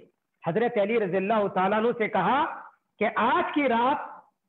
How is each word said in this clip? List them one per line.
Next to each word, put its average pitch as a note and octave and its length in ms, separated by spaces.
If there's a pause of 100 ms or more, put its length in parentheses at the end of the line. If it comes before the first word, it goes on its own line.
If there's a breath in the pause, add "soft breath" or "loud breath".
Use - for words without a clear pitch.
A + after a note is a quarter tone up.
(440)
हजरत A3 340
अली G#3 200
रज़ियल्लाहु G3 520
ताला G3 280
अन्हु A3+ 160
से A3 140
कहा G#3 360 (560)
कि G#3 60
आज C4 500
की D4 120
रात A#3+ 420 (400)